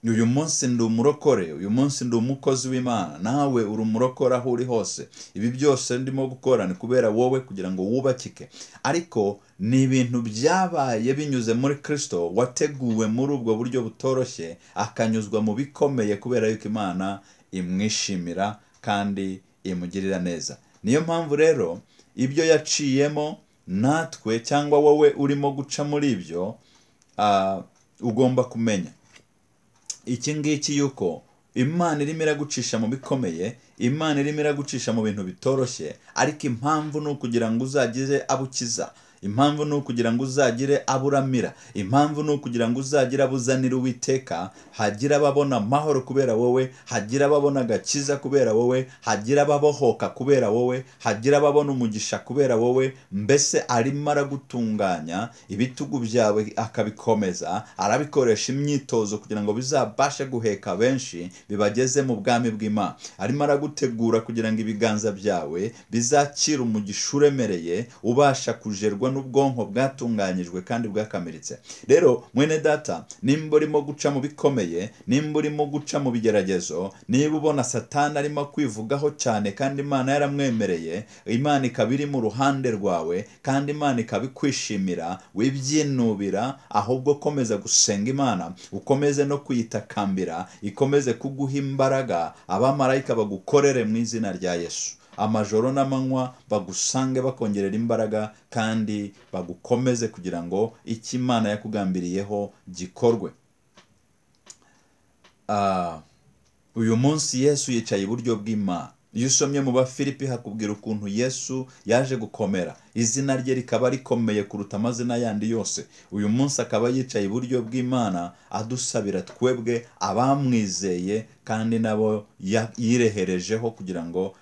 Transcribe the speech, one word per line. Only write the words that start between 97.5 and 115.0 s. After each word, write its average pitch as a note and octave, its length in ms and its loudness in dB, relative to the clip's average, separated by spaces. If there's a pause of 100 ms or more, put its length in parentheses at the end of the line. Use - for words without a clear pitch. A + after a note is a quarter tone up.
imbaraga A2 560 0 (180)
kandi A2 640 -2 (200)
bagukomeze A#2 760 -2
kugira F2 340 -6
ngo F#2+ 300 -2 (160)
icyo A#2 320 -6
Imana A#2+ 320 2
yakugambiriyeho G2+ 1000 -4 (240)
gikorwe. F#2+ 540 0 (2250)
Ah, F#2 520 0 (760)
uyu A2+ 220 2
munsi C#3 480 2
Yesu C#3 280 2
yicaye A2+ 300 0
iburyo A#2 340 -2
bw'Imana. G#2 540 -4 (240)
Iyo A#2 120 0
usomye C#3 340 2
mu C3+ 120 0
Bafilipi C3+ 540 0
hakubwira A2 460 -6
ukuntu G#2 360 -6
Yesu C3 580 -4 (200)
yaje C3 300 2
gukomera. F#2 600 -4 (180)
Izina C3 420 0
rye B2+ 180 -2
rikaba B2 360 0
rikomeye A#2 520 0
kuruta G2+ 340 -8
amazina A#2+ 400 -2